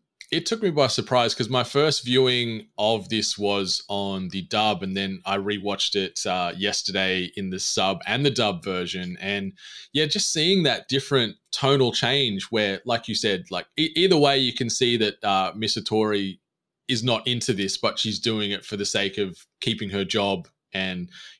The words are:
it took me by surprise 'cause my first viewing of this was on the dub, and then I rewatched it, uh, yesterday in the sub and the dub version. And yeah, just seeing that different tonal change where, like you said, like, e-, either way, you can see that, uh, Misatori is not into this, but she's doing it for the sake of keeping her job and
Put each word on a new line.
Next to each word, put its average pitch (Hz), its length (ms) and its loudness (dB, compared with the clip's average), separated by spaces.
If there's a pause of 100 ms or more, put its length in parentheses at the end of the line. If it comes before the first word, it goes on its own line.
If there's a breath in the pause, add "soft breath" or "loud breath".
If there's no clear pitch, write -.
(300)
it 165 160 -2
took 220 160 -4
me 190 80 2
by 147 160 4
surprise 120 480 2
'cause 113 160 -2
my 127 120 4
first 143 440 2
viewing 123 640 2 (100)
of 104 320 2
this 110 260 0
was 98 520 0
on 98 420 -4
the 98 100 -6
dub, 104 420 0
and 95 140 -6
then 95 300 -4
I 98 100 0
rewatched 101 580 -2
it, 95 300 -2
uh, 90 320 -2
yesterday 95 800 -2
in 95 140 -6
the 90 80 -4
sub 95 480 0
and 117 180 0
the 143 60 4
dub 104 340 0
version. 90 560 -4
And 98 320 -4 (400 loud breath)
yeah, 151 140 2
just - 260 -2
seeing 175 300 4
that 123 260 0
different 127 480 0 (140)
tonal 135 420 4
change 120 520 0
where, 104 420 0
like 117 220 0
you 110 60 -2
said, 95 360 0
like, 87 160 -4 (100)
e-, 156 180 0
either 180 220 6
way, 143 220 6
you 127 160 0
can 120 160 -2
see 120 260 2
that, 107 260 0
uh, 95 300 2
Misatori 104 840 -2 (500)
is 117 160 0
not 117 240 0
into 120 240 0
this, 98 240 -2
but 104 220 -2
she's 107 200 -2
doing 107 340 -2
it 95 120 -6
for 104 140 -8
the 101 80 -4
sake 101 320 -2
of 92 280 -4 (140)
keeping 107 300 -4
her 98 140 -2
job 98 440 0 (240)
and 95 380 -4 (300 loud breath)